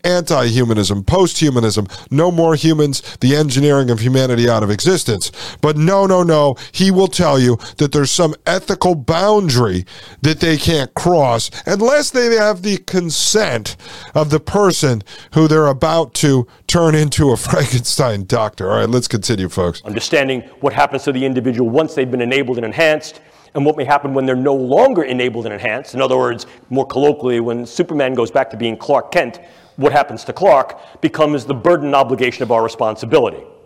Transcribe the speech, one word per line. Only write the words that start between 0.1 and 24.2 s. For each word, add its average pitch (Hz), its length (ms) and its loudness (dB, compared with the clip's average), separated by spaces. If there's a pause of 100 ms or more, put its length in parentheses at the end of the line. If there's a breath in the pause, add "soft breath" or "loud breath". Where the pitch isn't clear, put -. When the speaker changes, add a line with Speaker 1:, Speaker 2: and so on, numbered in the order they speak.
Speaker 1:
post-humanism, 123 800 2 (240 loud breath)
no 165 220 2
more 165 240 2
humans, 151 480 0 (180 loud breath)
the 131 140 4
engineering 139 560 2
of 110 80 0
humanity 123 500 2
out 110 140 2
of 101 80 0
existence. 110 600 -2 (300 loud breath)
But 151 160 0
no, 196 300 2
no, 185 160 4
no, 147 320 2 (160 loud breath)
he 190 180 0
will 190 180 4
tell 147 300 0
you 123 220 2 (180 loud breath)
that 143 140 0
there's 147 180 0
some 160 240 0 (140)
ethical 180 480 -2
boundary 147 920 0 (380 loud breath)
that 151 160 0
they 160 180 2
can't 151 380 -2
cross 139 560 0 (160 loud breath)
unless 254 420 0
they 240 260 0
have 208 280 0
the 202 140 -2
consent 165 1000 -2 (380 loud breath)
of 151 160 0
the 151 80 2
person 156 640 0 (320 loud breath)
who 156 120 6
they're 156 200 4
about 156 480 0
to 135 320 0 (180 soft breath)
turn 165 300 2
into 151 340 2
a 113 80 2
<laughs> - 0 -
Frankenstein 123 880 -2
doctor. 104 460 -2
All 107 80 2
right, 107 100 0
let's 123 180 0
continue, 101 420 -2
folks. 87 360 -4
Speaker 2:
Understanding 131 560 -2 (200 loud breath)
what 135 120 0
happens 139 300 0
to 143 80 -2
the 131 120 -2
individual 127 460 0
once 151 240 0
they've 131 160 -2
been 123 120 -2
enabled 127 360 -2
and 117 80 -6
enhanced, 151 560 -2 (320 soft breath)
and 143 120 -2
what 151 100 2
may 147 80 -4
happen 139 300 0
when 135 120 0